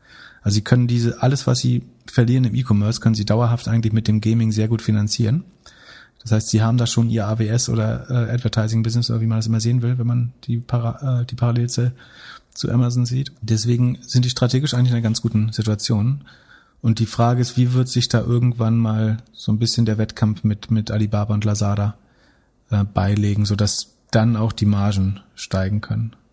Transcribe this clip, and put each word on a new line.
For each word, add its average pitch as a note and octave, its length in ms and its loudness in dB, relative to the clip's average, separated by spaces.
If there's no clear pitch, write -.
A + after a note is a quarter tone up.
Also G#2 120 0
sie G#2+ 80 0
können B2 260 2
diese, A#2 340 0
alles, C3 240 0
was B2 120 2
sie B2 260 0
verlieren B2+ 380 2
im A2 100 0
E-Commerce, A2 460 0
können A2+ 140 2
sie G#2+ 120 -2
dauerhaft A#2 420 0
eigentlich A2+ 240 0
mit A2 160 0
dem G#2+ 120 2
Gaming A2 300 2
sehr G#2+ 160 0
gut A2+ 160 0
finanzieren. A2 640 0
Das A2 100 -2
heißt, A2 160 2
sie G#2+ 140 2
haben A#2 160 2
da A#2 80 2
schon A#2 240 0
ihr A2 180 -2
A A2 100 -2
W A2+ 80 0
S A#2 220 0
oder, A2+ 400 -2
äh, A#2 240 0
Advertising-Business, A2+ 800 0
oder A#2 100 0
wie A2+ 60 0
man A2+ 120 0
das A2 80 -2
immer A2+ 140 0
sehen A#2+ 220 0
will, B2 160 0
wenn A#2 80 -2
man A#2+ 260 0
die A#2 140 -2
Para-, A#2+ 640 -2
äh, A#2+ 60 -2
die - 80 -10
Parallele A#2+ 340 0
zu, B2 240 -2
zu - 160 -6
Amazon B2 340 2
sieht. B2+ 260 -4
Deswegen A#2+ 580 0
sind - 240 0
die B2 60 0
strategisch C3 440 0
eigentlich B2 160 4
in B2 40 2
einer A#2 80 0
ganz A2 200 0
guten A2 300 0
Situation. A2 720 0
Und A2+ 180 0
die A2+ 80 2
Frage A#2+ 340 0
ist, B2 160 -2
wie B2 160 2
wird B2+ 160 2
sich B2 200 0
da A#2+ 120 2
irgendwann A#2 560 0
mal A2 420 0
so - 200 -4
ein G#2+ 80 0
bisschen A#2 260 2
der G#2+ 120 0
Wettkampf G#2+ 440 -2
mit, G#2 300 -2
mit G#2+ 180 0
Alibaba G#2+ 420 -2
und G#2 120 0
Lazada, G#2 500 0
äh, G#2 120 2
beilegen, G2+ 640 0
sodass G#2 480 -2
dann A2+ 240 2
auch A2 160 0
die - 160 -2
Margen G2+ 540 0
steigen F#2+ 440 -4
können. A2+ 360 -6